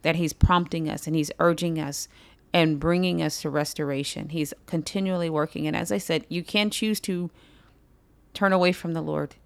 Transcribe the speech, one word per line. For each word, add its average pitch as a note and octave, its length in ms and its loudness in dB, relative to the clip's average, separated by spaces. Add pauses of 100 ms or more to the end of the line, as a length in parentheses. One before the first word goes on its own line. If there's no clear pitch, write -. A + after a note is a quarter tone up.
that E3 140 2
he's E3 160 0
prompting E3 560 4
us D#3 200 -6
and D#3+ 80 0
he's D3 240 0
urging E3+ 400 2
us C#3+ 260 -6 (460)
and D#3+ 260 4
bringing F3 440 2
us D3+ 200 -2
to D#3 80 -2
restoration. D3 760 -4
He's D3+ 260 -4 (120)
continually F3 640 -2
working. D3+ 360 -2
And D3+ 80 -2
as F3 160 -4
I G3+ 80 0
said, E3 300 -2
you E3+ 160 -4
can G#3 260 2
choose G#3+ 300 -2
to F3 300 -4 (1000)
turn G3 200 2
away F3+ 180 4
from E3+ 220 -4
the E3 100 -2
Lord D3+ 320 -4 (120)